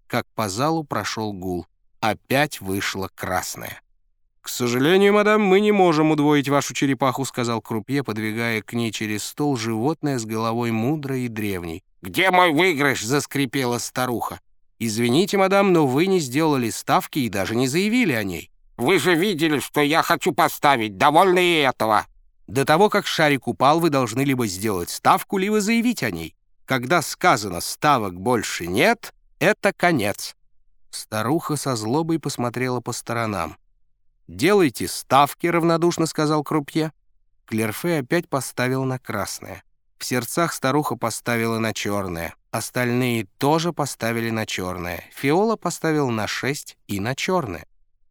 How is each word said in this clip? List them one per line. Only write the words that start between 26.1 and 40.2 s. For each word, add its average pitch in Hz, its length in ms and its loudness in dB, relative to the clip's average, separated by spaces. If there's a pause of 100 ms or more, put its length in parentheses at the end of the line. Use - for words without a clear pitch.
ней. 82 240 -8 (300)
Когда 131 360 2
сказано: 104 600 0
«Ставок 107 580 0
больше 98 480 -2
нет», 160 460 0 (260)
это 196 320 2
конец». 123 640 0 (540)
Старуха 127 640 -4
со 135 220 -4
злобой 156 420 -2
посмотрела 123 640 -4
по 120 100 -8
сторонам. 107 640 -4 (720)
«Делайте 135 640 0
ставки», - 580 2
равнодушно 165 600 0
сказал 151 360 0
крупье. 156 480 -2 (540)
Клерфе 113 540 -2
опять 165 280 -2
поставил 131 560 -2
на 131 160 -4
красное. 95 640 -8 (340)
В - 60 -14
сердцах 127 480 -2